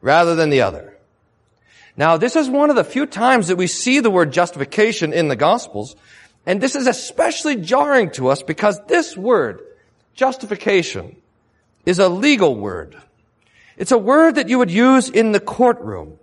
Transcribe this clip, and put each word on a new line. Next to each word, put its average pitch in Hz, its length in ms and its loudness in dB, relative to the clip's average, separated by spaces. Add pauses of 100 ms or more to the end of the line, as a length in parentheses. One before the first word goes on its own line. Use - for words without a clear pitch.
rather 170 340 2
than 156 140 0
the 135 100 2
other." - 360 -4 (1000)
Now, 160 200 2
this 240 200 0
is 285 140 0
one 285 200 2
of 277 60 2
the 202 80 2
few 285 220 -4
times 233 420 0
that 180 80 -2
we 180 100 -2
see 254 320 0
the 233 120 2
word 175 200 2
justification 175 840 -2
in 160 140 0
the 143 80 -2
Gospels, 131 640 -2 (480)
and 190 160 -2
this 269 160 -2
is 262 100 -2
especially 302 680 -2
jarring 247 540 0
to 127 180 -4
us 143 140 0
because 208 440 -2
this - 300 -2
word, 185 460 -2 (520)
justification, 208 1000 -4 (720)
is 175 120 0
a 190 100 4
legal 190 460 2
word. 98 400 -10 (840)
It's - 140 -6
a 247 80 4
word 269 380 4
that 269 120 -2
you 247 100 2
would 240 120 2
use 254 380 4
in 220 240 2
the 202 80 2
courtroom. 98 840 -2